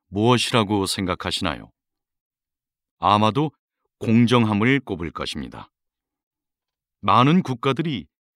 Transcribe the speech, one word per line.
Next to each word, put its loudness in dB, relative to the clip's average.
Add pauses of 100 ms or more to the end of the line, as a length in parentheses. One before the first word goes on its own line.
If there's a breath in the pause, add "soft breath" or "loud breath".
무엇이라고 0
생각하시나요? -6 (1300)
아마도 0 (480)
공정함을 2
꼽을 -8
것입니다. -12 (1300)
많은 4
국가들이 -4 (280)